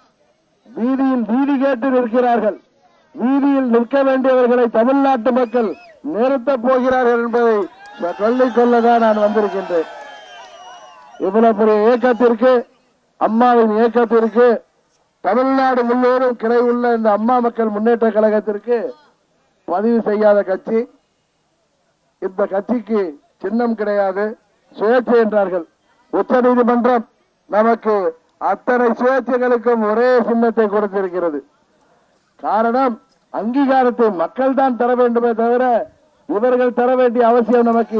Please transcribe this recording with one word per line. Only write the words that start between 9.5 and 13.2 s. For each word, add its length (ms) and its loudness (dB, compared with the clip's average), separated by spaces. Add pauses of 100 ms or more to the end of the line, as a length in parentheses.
இவ்வளவு 340 2
பெரிய 160 4 (100)
இயக்கத்திற்கு, 680 2 (680)